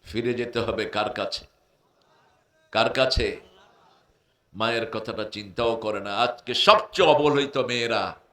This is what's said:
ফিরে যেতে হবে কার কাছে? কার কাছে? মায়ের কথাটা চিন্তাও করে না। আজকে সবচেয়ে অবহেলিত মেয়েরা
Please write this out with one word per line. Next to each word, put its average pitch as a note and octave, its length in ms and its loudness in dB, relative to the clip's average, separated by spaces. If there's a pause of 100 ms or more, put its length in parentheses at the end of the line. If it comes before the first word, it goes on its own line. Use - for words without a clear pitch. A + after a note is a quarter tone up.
ফিরে A#2 300 -4
যেতে A#2 260 -4
হবে G#2+ 260 -2
কার G#2+ 240 -4
কাছে? G2 360 -8 (1300)
কার A2+ 180 2
কাছে? B2+ 500 0 (1120)
মায়ের A2+ 380 -2
কথাটা G#2+ 400 -6
চিন্তাও G#2+ 440 -2
করে G#2+ 240 -4
না। G2+ 180 -6
আজকে A#2+ 360 -2
সবচেয়ে G3 540 6
অবহেলিত C#3+ 500 4
মেয়েরা A#2 580 -2 (180)